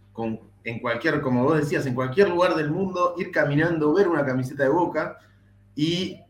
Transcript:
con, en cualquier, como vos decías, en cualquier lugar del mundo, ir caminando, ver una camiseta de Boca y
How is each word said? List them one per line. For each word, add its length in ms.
con, 260
en 160
cualquier, 420
como 220
vos 140
decías, 300
en 80
cualquier 340
lugar 240
del 160
mundo, 480
ir 140
caminando, 640
ver 140
una 160
camiseta 380
de 80
Boca 480
y 460